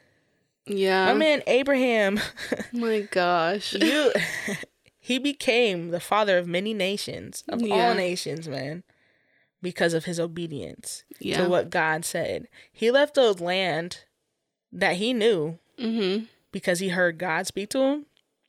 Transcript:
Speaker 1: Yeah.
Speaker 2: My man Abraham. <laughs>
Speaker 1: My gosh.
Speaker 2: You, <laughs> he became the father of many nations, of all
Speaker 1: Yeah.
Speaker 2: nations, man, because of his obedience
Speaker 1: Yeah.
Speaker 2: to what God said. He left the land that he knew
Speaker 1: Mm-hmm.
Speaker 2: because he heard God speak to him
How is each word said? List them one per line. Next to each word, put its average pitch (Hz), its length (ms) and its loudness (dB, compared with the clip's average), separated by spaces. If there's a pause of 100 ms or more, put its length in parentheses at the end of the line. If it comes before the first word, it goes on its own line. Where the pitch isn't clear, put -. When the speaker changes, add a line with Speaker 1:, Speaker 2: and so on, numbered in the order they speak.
(680)
Speaker 1:
Yeah. 190 400 2
Speaker 2:
My 240 80 6
man 302 320 4
Abraham. 247 720 4 (300)
<laughs> - 240 -6
Speaker 1:
My 226 380 0
gosh. 175 640 2
Speaker 2:
You, 294 380 4 (440)
<laughs> - 420 -18
he 247 200 -2
became 233 720 0
the 170 100 -4
father 202 380 2
of 175 100 -2
many 190 260 -2
nations, 190 760 -6
of 233 140 -2
all 220 60 0
Speaker 1:
Yeah. 202 260 4
Speaker 2:
nations, 175 540 -4
man, 143 340 -8 (800)
because 175 320 0
of 156 120 -2
his 170 120 -6
obedience 160 840 -8 (160)
Speaker 1:
Yeah. - 240 -2
Speaker 2:
to 175 40 2
what 175 220 2
God 160 340 0
said. 113 440 -6 (240)
He 226 180 0
left 285 240 4
the 240 180 6
land 175 680 -2 (680)
that 180 240 0
he 220 180 0
knew 185 440 2 (200)
Speaker 1:
Mm-hmm. 220 460 0 (260)
Speaker 2:
because 185 300 -2
he 190 80 -2
heard 175 280 0
God 175 300 -4
speak 202 240 -6
to 269 100 -2
him 285 260 0 (420)